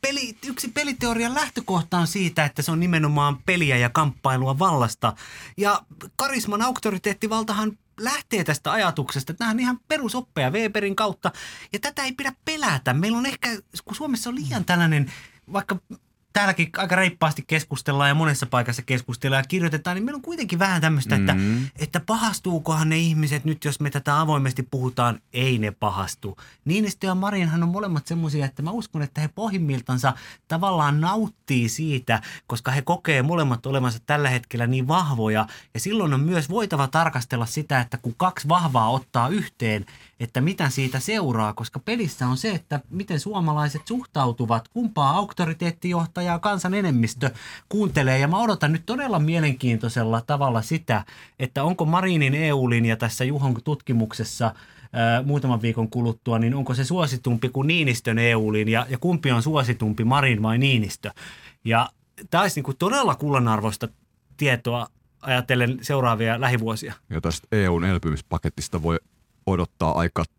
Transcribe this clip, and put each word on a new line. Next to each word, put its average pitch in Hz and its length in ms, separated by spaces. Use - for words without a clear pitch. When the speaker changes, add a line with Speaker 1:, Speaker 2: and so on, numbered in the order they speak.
Speaker 1:
Peli-, 269 360
yksi 262 220
peliteorian 240 680
lähtökohta 190 640
on 170 80
siitä, 170 380
että 143 180
se 165 100
on 160 80
nimenomaan 147 680
peliä 160 300
ja 120 140
kamppailua 135 680
vallasta. 131 540
Ja 202 260
karisman 226 460
auktoriteettivaltahan 214 1080
lähtee 226 440
tästä 151 280
ajatuksesta, 160 600
että 208 120
nämä 226 80
on 226 80
ihan 247 180
perusoppeja 247 600
Weberin 202 460
kautta. 196 360
Ja 208 60
tätä 285 260
ei 262 80
pidä 269 200
pelätä. 214 500
Meillä 208 240
on 247 80
ehkä, 269 220
kun 208 120
Suomessa 254 340
on 247 60
liian 170 280
tällainen, 160 480
vaikka 196 240
täälläkin 190 440
aika 180 200
reippaasti 175 500
keskustellaan 143 640
ja 143 60
monessa 151 320
paikassa 120 360
keskustellaan 131 580
ja 135 80
kirjoitetaan, 170 460
niin 196 100
meillä 285 120
on 262 60
kuitenkin 269 360
vähän 185 220
tämmöistä, 143 360
että, 98 180
Speaker 2:
Mm. 107 320
Speaker 1:
että 151 240
pahastuukohan 170 880
ne 160 100
ihmiset 156 460
nyt, 156 200
jos 147 160
me 147 100
tätä 143 300
avoimesti 139 420
puhutaan. 127 560
Ei 127 260
ne 107 120
pahastu. 98 680
Niinistö 196 420
ja 185 80
Marinhan 185 480
on 170 60
molemmat 180 380
semmosia, 151 400
että 135 160
mä 160 80
uskon, 214 320
että 147 180
he 151 80
pohjimmiltansa 139 840
tavallaan 165 520
nauttii 170 680
siitä, 127 540
koska - 240
he 139 120
kokee 165 400
molemmat 139 440
olevansa 127 400
tällä 147 220
hetkellä 120 380
niin 127 220
vahvoja. 117 580
Ja 113 60
silloin 190 340
on 135 60
myös 160 280
voitava 175 380
tarkastella 131 600
sitä, 143 340
että 120 220
kun 120 140
kaksi 180 320
vahvaa 143 420
ottaa 127 380
yhteen, 113 580
että 120 200
mitä 165 300
siitä 131 300
seuraa, 127 520
koska 113 260
pelissä 208 500
on 127 80
se, 214 140
että 160 300
miten 180 300
suomalaiset 151 680
suhtautuvat, 120 840
kumpaa 214 480
auktoriteettijohtajaa 175 1200
kansan 185 360
enemmistö 127 560
kuuntelee. 147 500
Ja 139 100
mä 180 100
odotan 196 340
nyt 165 140
todella 247 320
mielenkiintoisella 123 1000
tavalla 131 420
sitä, 123 420
että 135 260
onko 175 200
Marinin 165 500
E 156 180
U-linja 117 440
tässä 113 280
Juhon 135 400
tutkimuksessa, 113 880
ää, 117 300
muutaman 135 400
viikon 113 280
kuluttua, 117 480
niin 117 160
onko 135 200
se 131 100
suositumpi 127 640
kuin 135 180
Niinistön 131 520
E 117 180
U-linja, 110 520
ja 131 100
kumpi 170 320
on 117 120
suositumpi, 117 640
Marin 123 380
vai 110 160
Niinistö? 120 520
Ja 113 240
tää 165 120
olisi 196 160
niinku 135 160
todella 214 400
kullanarvoista 117 720
tietoa 120 500
ajatellen 127 640
seuraavia 117 580
lähivuosia. 117 540
Speaker 2:
Ja 80 100
tästä - 320
E 101 160
U:n 85 160
elpymispaketista 82 1000
voi 82 160
odottaa 85 520
aika 85 260